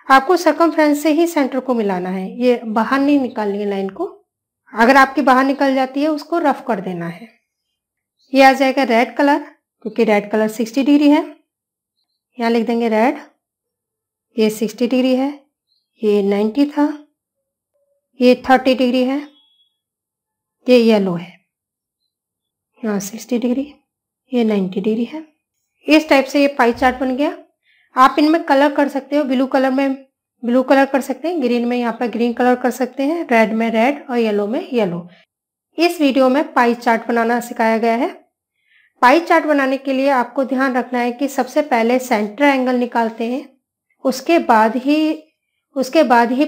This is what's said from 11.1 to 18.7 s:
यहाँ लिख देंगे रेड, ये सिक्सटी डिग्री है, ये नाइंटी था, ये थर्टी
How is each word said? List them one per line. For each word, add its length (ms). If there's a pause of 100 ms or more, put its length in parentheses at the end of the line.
यहाँ 140
लिख 160
देंगे 220
रेड, 360 (1120)
ये 140
सिक्सटी 360
डिग्री 280
है, 180 (680)
ये 220
नाइंटी 440
था, 260 (1300)
ये 300
थर्टी 260